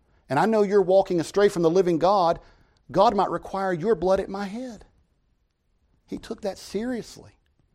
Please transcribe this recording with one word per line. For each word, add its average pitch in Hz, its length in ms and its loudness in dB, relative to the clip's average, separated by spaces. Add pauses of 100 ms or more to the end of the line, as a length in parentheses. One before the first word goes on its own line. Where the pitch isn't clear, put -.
(280)
and 131 100 0
I 170 80 2
know 220 160 2
you're 202 200 4
walking 185 380 2
astray 202 280 2
from 175 140 -2
the 160 80 4
living 175 280 2
God, 170 400 2 (540)
God 202 240 4
might 180 140 0
require 190 420 -4
your 180 220 0
blood 185 260 0
at - 80 -8
my 196 160 -8
head." 226 400 -12 (1200)
He - 120 -10
took - 240 -14
that 190 160 -8
seriously. - 720 -10 (420)